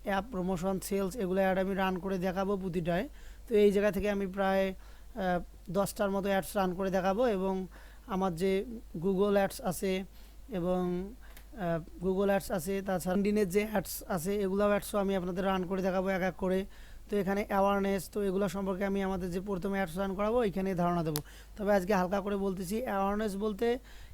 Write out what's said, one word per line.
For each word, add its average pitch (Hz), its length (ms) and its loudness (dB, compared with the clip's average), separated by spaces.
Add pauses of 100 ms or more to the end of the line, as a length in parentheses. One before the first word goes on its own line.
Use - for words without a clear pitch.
অ্যাপ 196 260 0
প্রমোশন, 185 500 0
সেলস, 196 360 -2
এগুলো 190 240 0
অ্যাড 190 180 4
আমি 190 160 0
রান 190 240 0
করে 190 200 -2
দেখাবো 190 380 0
প্রতিটায়। 180 520 0 (400)
তো 240 60 0
এই 208 180 8
জায়গা 202 180 4
থেকে 196 200 0
আমি 196 160 0
প্রায়, 190 480 2
আহ, - 680 -4 (280)
দশটার 196 400 0
মতো 196 180 0
অ্যাডস 190 280 0
রান 185 180 2
করে 190 160 0
দেখাবো 190 360 2
এবং 190 400 0 (400)
আমার 190 280 0
যে 190 300 2 (340)
Google 196 360 2 (120)
Ads - 160 -6
আছে 190 420 -2 (440)
এবং, 180 640 0 (400)
আহ, 170 500 -4
Google 196 360 2
Ads - 140 -8
আছে, 196 280 -2
তাছাড়া 185 340 0
LinkedIn-এর 208 320 4
যে 208 220 2
অ্যাডস - 380 -2
আছে, 202 320 0
এগুলাও 196 280 2
অ্যাডসও 202 300 2
আমি 196 180 2
আপনাদের 185 280 -2
রান 185 220 2
করে 185 160 -2
দেখাবো 185 260 2
এক 190 140 0
এক 185 120 0
করে। 190 320 0 (440)
তো 208 60 0
এখানে 196 320 0
অ্যাওয়ারনেস, 196 640 2
তো 208 100 -2
এগুলো 196 260 2
সম্পর্কে 190 360 -2
আমি 196 180 0
আমাদের 190 280 -2
যে 185 100 -4
প্রথমে 196 380 -2
অ্যাডস 180 200 -2
রান 196 160 0
করাবো, 214 280 2
এখানে 190 320 0
ধারণা 175 280 2
দেবো। 156 140 0 (400)
তবে 208 180 2
আজকে 196 200 4
হালকা 185 260 2
করে 202 160 -2
বলতেছি, 196 460 -2
অ্যাওয়ারনেস 202 540 0
বলতে 220 420 0 (360)